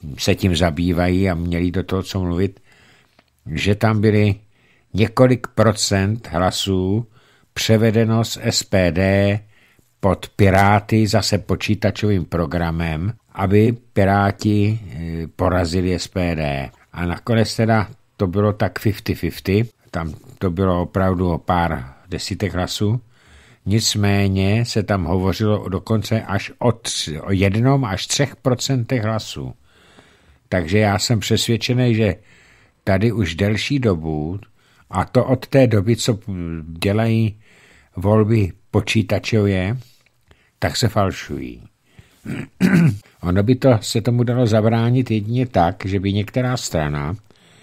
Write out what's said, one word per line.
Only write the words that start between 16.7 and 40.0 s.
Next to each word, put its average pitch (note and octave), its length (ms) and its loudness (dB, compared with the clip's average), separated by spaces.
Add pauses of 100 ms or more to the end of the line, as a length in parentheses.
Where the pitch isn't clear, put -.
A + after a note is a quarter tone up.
A F2 120 -6
nakonec A2 500 0
teda A2 340 2 (280)
to G2+ 100 0
bylo G2+ 260 0
tak G2+ 260 -4
fifty - 360 -2
fifty, G2 520 -2 (240)
tam E2 220 -6 (240)
to F#2+ 120 -2
bylo F2 320 0
opravdu F#2 500 0
o D#2+ 60 -2
pár E2 480 -2 (240)
desítek F2 440 -6
hlasů. G#2 480 -2 (640)
Nicméně G2+ 1000 2
se A2 180 -2
tam G2 200 -2
hovořilo F#2+ 640 0
dokonce G#2+ 520 -2
až - 380 -4
o A#2+ 120 2
tři, - 500 -6
o F#2+ 100 -4
jednom A2+ 540 2
až F#2+ 220 -6
třech - 280 -2
procentech B2+ 680 -2
hlasů. G#2+ 500 -6 (960)
Takže F#2 300 0
já G#2 200 2
jsem A2+ 200 0
přesvědčený, A#2 760 0
že G#2+ 200 2 (680)
tady G#2 280 2
už F#2 240 -2
delší G#2+ 440 -2
dobu, D#2+ 600 -2 (500)
a F#2 160 -2
to A#2 200 0
od B2+ 220 -2
té C3+ 200 4
doby, A2 280 2
co A2 240 -2 (600)
dělají A2 580 0 (580)
volby G#2 560 2 (200)
počítačově, G#2 1040 0 (840)